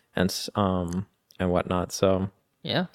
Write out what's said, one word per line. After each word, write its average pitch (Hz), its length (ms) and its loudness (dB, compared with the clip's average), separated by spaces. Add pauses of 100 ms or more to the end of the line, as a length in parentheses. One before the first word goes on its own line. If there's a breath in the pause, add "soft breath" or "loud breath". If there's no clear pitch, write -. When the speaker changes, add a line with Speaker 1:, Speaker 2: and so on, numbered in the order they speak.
(160)
Speaker 1:
and 90 160 2
s-, - 240 -8
um, 92 500 0 (340)
and 92 120 0
whatnot. 90 400 0
So 95 380 2 (340)
Speaker 2:
Yeah. 165 320 -2